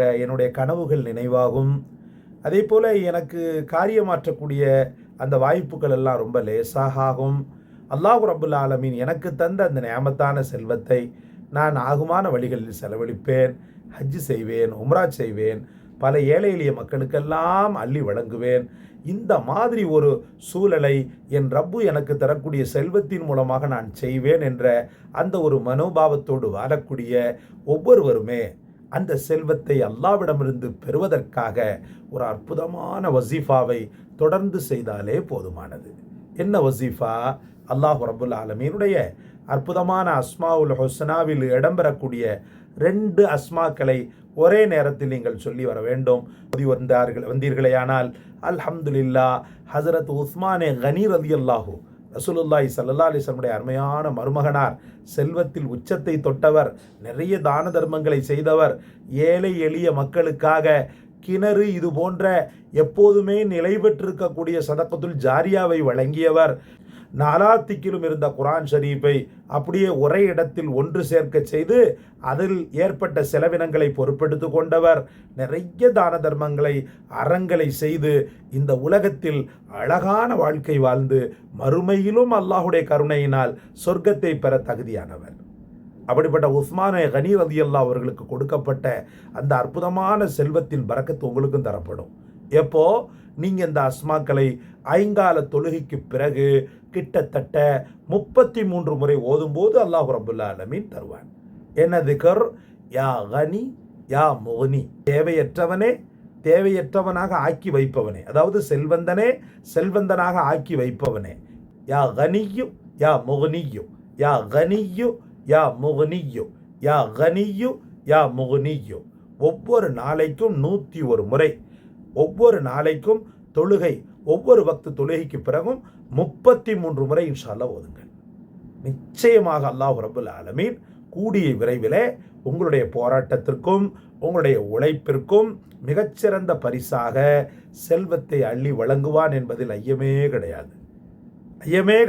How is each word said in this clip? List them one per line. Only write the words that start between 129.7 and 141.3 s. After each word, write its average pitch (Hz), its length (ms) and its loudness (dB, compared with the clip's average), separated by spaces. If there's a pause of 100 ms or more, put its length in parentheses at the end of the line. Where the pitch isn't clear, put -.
அல்லாஹ் 127 320 0
ரப்பல் 110 320 -8
ஆலமீன் 131 400 -6 (380)
கூடிய 185 340 0 (120)
விரைவிலே 123 440 0 (440)
உங்களுடைய 143 360 0 (100)
போராட்டத்திற்கும் 135 880 0 (400)
உங்களுடைய 151 340 2 (160)
உழைப்பிற்கும் 151 760 2 (380)
மிகச்சிறந்த 190 640 -2 (120)
பரிசாக 123 520 -4 (680)
செல்வத்தை 165 540 -2 (100)
அள்ளி 131 300 -4
வழங்குவான் 143 580 2
என்பதில் 117 380 -6
ஐயமே 135 380 -2 (200)
கிடையாது, 85 380 -8 (960)